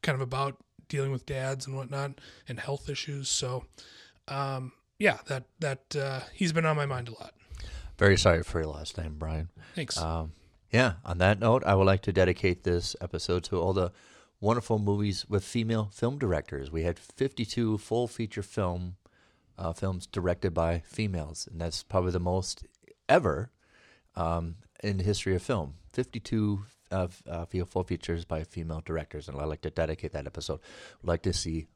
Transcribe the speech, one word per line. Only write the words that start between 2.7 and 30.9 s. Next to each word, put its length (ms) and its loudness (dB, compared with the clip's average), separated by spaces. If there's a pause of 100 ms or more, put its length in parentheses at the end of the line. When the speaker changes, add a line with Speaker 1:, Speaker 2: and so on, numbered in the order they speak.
Speaker 1:
issues. 400 -6
So, 380 -2 (600)
um, 460 -6 (260)
yeah, 280 4
that, 180 -6 (140)
that, 380 -4
uh, 240 -4 (120)
he's 200 0
been 120 2
on 120 4
my 100 0
mind 220 -4
a 40 -12
lot. 220 -16 (640)
Speaker 2:
Very 180 10
sorry 260 6
for 180 -2
your 100 -2
loss, 260 -10
name, 220 -6
Brian. 320 -4 (240)
Speaker 1:
Thanks. 240 -4
Speaker 2:
Um, 340 -2 (380)
yeah, 240 6 (100)
on 140 -4
that 200 6
note, 260 4
I 100 6
would 120 8
like 160 6
to 100 -2
dedicate 520 4
this 360 0
episode 440 -2
to 160 0
all 140 2
the 180 2 (480)
wonderful 380 2
movies 500 0
with 140 2
female 500 0
film 260 -2
directors. 520 -2
We 120 -2
had 160 0
fifty-two 800 -2
full 280 0
feature 360 -6
film, 540 -4 (600)
uh, 160 -4
films 340 -2
directed 460 0
by 340 2
females, 640 -4
and 100 -10
that's 220 -4
probably 300 2
the 80 2
most 440 -2 (440)
ever, 420 4 (640)
um, 420 -2 (260)
in 160 -2
the 60 0
history 300 2
of 80 0
film. 320 -2 (180)
Fifty-two 760 -2 (240)
of, 360 -2
uh, 200 -6
fe-, 180 -2
full 200 -2
features 400 -4
by 200 -4
female 400 -8
directors, 440 -6
and 120 -8
I'd 60 -2
like 160 -6
to 80 -4
dedicate 420 -2
that 140 -6
episode. 340 -8 (420)